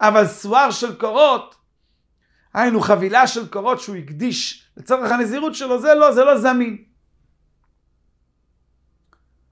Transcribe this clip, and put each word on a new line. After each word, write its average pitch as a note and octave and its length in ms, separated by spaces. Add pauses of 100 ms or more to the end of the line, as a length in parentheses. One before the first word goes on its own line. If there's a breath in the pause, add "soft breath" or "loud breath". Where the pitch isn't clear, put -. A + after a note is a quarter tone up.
אבל G#3+ 260
סוהר A#3+ 440
של G#3+ 240
קורות", B3 600 (960)
היינו A3+ 280
חבילה G3+ 460
של A#3 200
קורות A3+ 320
שהוא G#3 160
הקדיש D#3+ 720 (100)
לצורך B3 340
הנזירות B3 440
שלו, B3 260
זה D4+ 120
לא, D4+ 180
זה A#3+ 120
לא C#4 140
זמין. A#3 460 (2750)